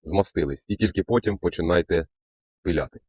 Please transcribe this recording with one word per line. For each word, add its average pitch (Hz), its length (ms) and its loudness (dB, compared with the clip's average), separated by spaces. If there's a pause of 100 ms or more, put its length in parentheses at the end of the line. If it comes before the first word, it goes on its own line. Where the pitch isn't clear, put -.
змастились. 85 640 -2
І 101 80 -2
тільки 101 260 0
потім 113 360 0
починайте 85 680 0 (560)
пиляти. 76 460 -2